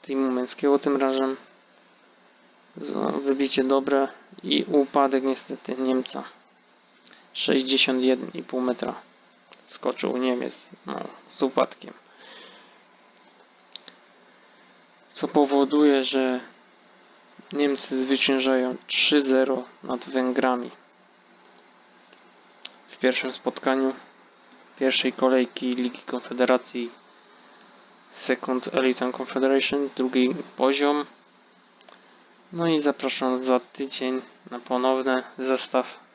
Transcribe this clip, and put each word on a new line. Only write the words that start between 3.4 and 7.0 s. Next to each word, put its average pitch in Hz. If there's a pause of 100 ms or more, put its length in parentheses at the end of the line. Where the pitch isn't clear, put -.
dobre 139 (340)
i 156
upadek 135
niestety 131
Niemca. 131 (1080)